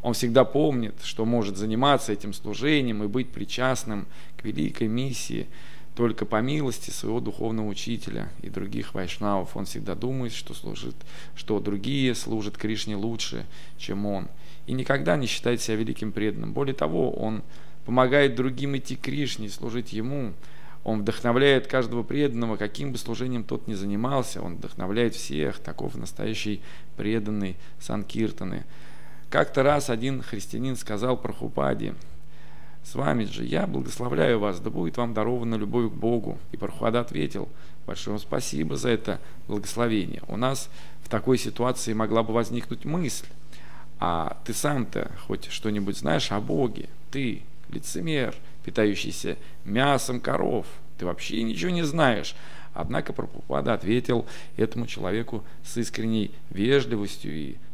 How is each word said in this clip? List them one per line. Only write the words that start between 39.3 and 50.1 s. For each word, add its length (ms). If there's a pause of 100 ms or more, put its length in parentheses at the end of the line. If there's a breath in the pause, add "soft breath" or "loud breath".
благословение. 800
У 100
нас 320 (320 loud breath)
в 80
такой 300
ситуации 560
могла 300
бы 100
возникнуть 500
мысль: 400 (760 loud breath)
а 440
ты 80
сам-то 600 (140)
хоть 240
что-нибудь 460
знаешь 360
о 80
Боге? 500 (200)
Ты 320 (280)
лицемер, 640 (320 loud breath)
питающийся 720 (260 loud breath)
мясом 560